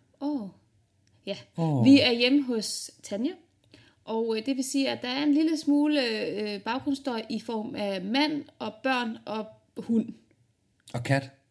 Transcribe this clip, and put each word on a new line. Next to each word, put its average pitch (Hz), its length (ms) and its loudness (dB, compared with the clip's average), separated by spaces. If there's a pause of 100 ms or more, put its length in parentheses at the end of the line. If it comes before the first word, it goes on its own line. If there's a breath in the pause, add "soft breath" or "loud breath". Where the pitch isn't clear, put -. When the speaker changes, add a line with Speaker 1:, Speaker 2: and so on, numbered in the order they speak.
(220)
Speaker 1:
Åh, 277 280 -4 (760)
ja. - 100 -6 (220)
Speaker 2:
Åh. 156 280 2
Speaker 1:
Vi 277 160 10
er 247 100 4
hjemme 247 320 4
hos 233 480 -4 (120)
Tanja, 226 280 -4 (760 soft breath)
og, 226 320 -2
øh, 220 80 -6
det 269 100 0
vil 262 80 -4
sige, 269 260 0
at 226 120 -4
der 240 80 -8
er 262 140 -2
en 294 100 4
lille 311 240 2
smule, 285 680 2
øh, 202 340 -4
baggrundsstøj 262 680 -4
i 226 100 -4
form 220 360 -6
af 196 260 -4
mand 277 420 0 (160)
og 220 140 -8 (100)
børn 247 420 -2
og 214 220 -6 (300)
hund. 226 300 0 (840)
Speaker 2:
Og 120 100 -4
kat. 139 260 0 (220)